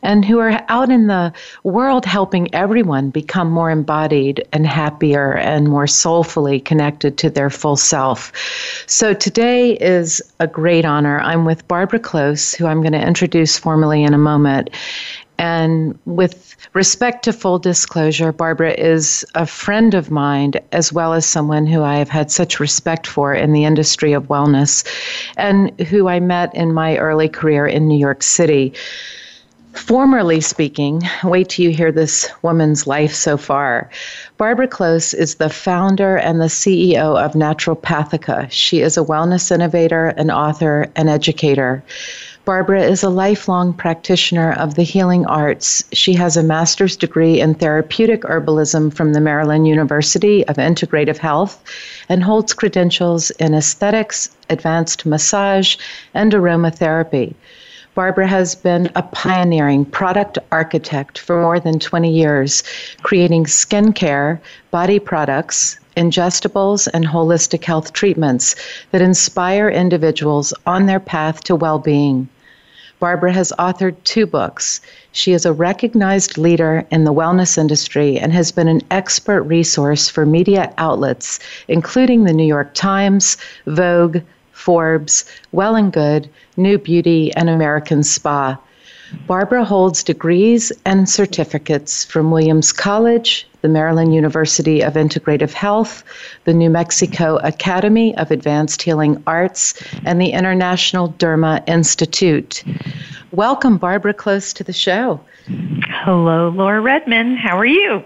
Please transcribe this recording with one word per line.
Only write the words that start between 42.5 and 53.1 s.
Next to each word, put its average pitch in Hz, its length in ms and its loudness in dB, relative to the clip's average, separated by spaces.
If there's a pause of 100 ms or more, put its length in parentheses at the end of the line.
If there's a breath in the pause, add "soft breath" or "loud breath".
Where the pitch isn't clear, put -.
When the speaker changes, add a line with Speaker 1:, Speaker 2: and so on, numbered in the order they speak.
Speaker 1:
is 190 200 2
a 202 60 0
lifelong 185 640 0
practitioner 170 800 -2
of 151 220 -4
the 170 80 2
healing 180 420 2
arts. - 580 -2 (100)
She - 200 2
has 175 240 2
a 170 60 2
master's 165 520 0
degree 165 460 2
in 156 140 2
therapeutic 160 680 0
herbalism 156 720 0
from 151 220 0
the 151 60 2
Maryland 151 460 2
University 156 800 2
of 143 100 -4
Integrative 151 600 0
Health 160 480 -4 (460 loud breath)
and 185 120 2
holds 214 300 0
credentials 175 800 0